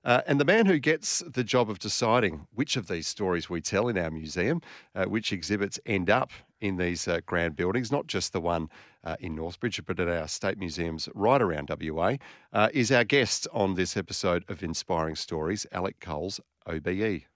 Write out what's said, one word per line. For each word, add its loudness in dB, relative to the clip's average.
Uh, 4
and 4
the 4
man 6
who 6
gets 0
the -2
job 4
of -4
deciding 2
which -2
of -6
these -4
stories -2
we -2
tell 2
in 0
our 0
museum, -2
uh, 0
which -2
exhibits -2
end 0
up 2
in -2
these, -2
uh, 0
grand 0
buildings, -2
not -2
just -4
the -2
one, -2
uh, -6
in -8
Northbridge, -6
but -4
at 2
our 0
state -4
museums -4
right 4
around 0
W -4
A, 2
uh, 4
is 2
our 6
guest 2
on 2
this 0
episode 0
of -8
Inspiring -2
Stories, -4
Alec -6
Coles, -6
O -6
B -2
E -2